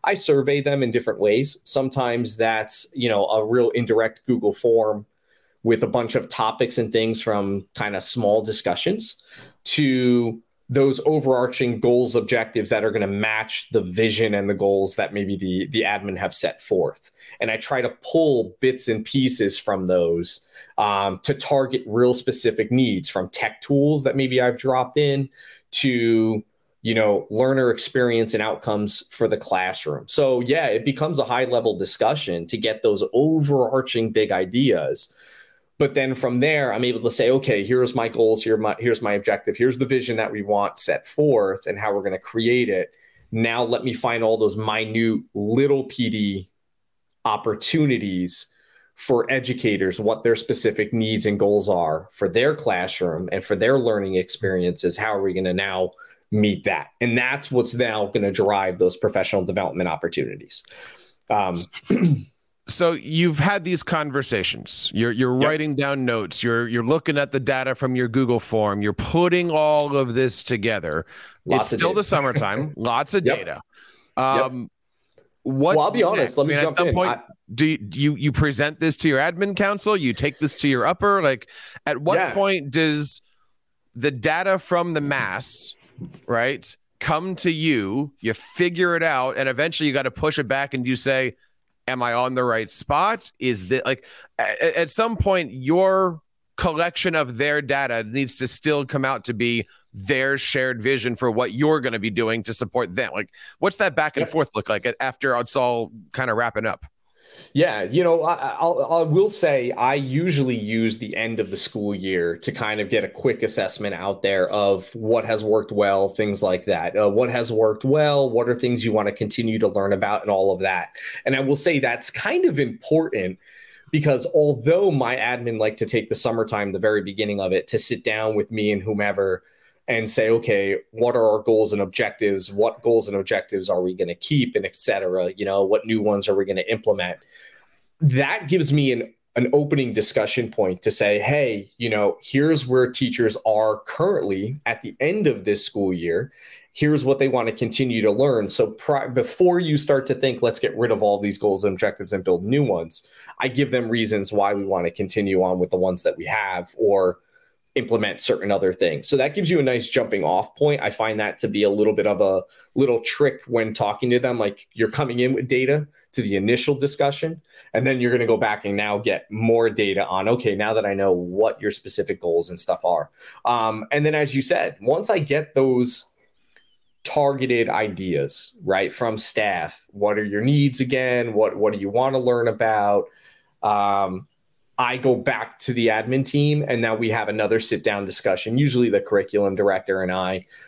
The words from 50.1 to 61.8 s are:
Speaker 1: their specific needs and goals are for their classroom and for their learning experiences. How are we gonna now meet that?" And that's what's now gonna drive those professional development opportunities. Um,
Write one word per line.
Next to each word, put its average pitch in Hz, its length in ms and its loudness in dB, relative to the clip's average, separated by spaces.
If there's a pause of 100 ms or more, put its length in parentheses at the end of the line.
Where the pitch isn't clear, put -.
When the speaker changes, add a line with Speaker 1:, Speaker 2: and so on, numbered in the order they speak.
Speaker 1:
their 117 140 4
specific 110 560 -2
needs 110 320 0
and 101 120 0
goals 101 300 2
are 82 420 0
for 98 200 -2
their 127 260 2
classroom 92 800 -2
and 95 100 -2
for 101 140 -2
their 117 200 4
learning 104 380 0
experiences. 90 800 0
How 110 180 -2
are 101 80 -2
we 95 120 0
gonna 92 200 0
now 92 380 -2 (400)
meet 104 320 0
that?" 82 280 -4 (100)
And 120 160 0
that's 127 340 -4
what's 120 240 0
now 110 300 0
gonna 101 260 0
drive 95 480 2
those 90 160 2
professional 98 480 0
development 90 460 -2
opportunities. 78 720 -6 (640)
Um, 95 300 -2 (300)